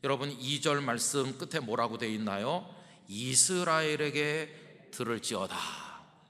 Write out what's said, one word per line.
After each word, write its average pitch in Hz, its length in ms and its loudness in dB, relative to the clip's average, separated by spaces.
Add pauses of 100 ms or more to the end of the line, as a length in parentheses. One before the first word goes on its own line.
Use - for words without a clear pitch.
여러분, 139 260 0
이 131 300 -4
절 147 200 4
말씀 131 580 0
끝에 160 220 -2
뭐라고 117 360 0
돼 113 160 -2
있나요? 107 640 -2 (320)
"이스라엘에게 151 1800 2
들을지어다." 110 680 -2 (720)